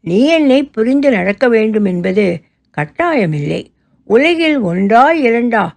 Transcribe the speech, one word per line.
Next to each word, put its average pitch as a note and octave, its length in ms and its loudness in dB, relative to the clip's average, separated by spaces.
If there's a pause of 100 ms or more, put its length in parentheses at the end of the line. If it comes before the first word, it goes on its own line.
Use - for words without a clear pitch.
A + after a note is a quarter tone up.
நீ F#3+ 240 0
என்னை D4 380 2
புரிந்து C4+ 480 0
நடக்க G3+ 380 0
வேண்டும் A3 360 0
என்பது F#3 560 -2 (360)
கட்டாயமில்லை. D#3+ 880 -4 (380)
உலகில் D4+ 560 0
ஒன்றா G#3+ 560 2
இரண்டா A#3 600 0